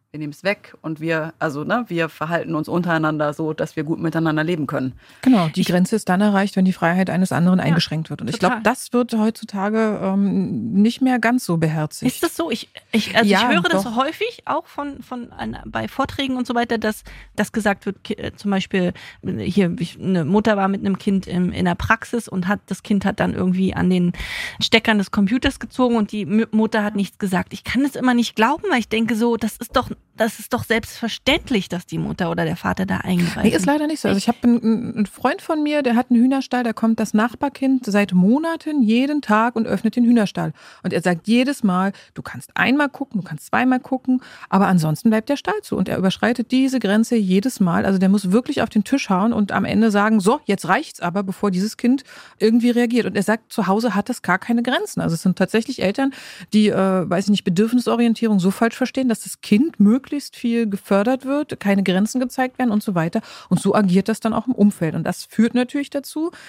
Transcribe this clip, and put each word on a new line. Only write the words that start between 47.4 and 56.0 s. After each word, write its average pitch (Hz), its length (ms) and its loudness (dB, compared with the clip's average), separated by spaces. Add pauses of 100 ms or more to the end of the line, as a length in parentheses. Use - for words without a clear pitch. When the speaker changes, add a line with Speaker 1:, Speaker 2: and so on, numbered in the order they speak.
Speaker 2:
Mal. 180 260 2
Also 190 140 2
der 185 100 4
muss 196 220 2
wirklich 254 300 2
auf 226 80 -2
den 214 160 2
Tisch - 240 -2
hauen 202 240 2
und 202 180 0
am - 140 0
Ende 214 260 2
sagen, 208 300 2
„So, 233 240 2
jetzt 196 220 -2
reicht's 214 340 -2
aber“, 175 220 -2
bevor 196 280 -4
dieses 185 260 -2
Kind 254 260 0 (360)
irgendwie 226 300 4
reagiert. 240 360 2
Und 185 100 -6
er 196 80 0
sagt, - 280 -2
zu 196 160 -2
Hause 208 280 0
hat 196 140 -2
das 247 120 -8
gar 185 180 0
keine 233 240 0
Grenzen. 320 380 -4
Also 165 140 0
es - 60 -6
sind 185 160 2
tatsächlich 226 440 -2
Eltern, 269 300 0 (420)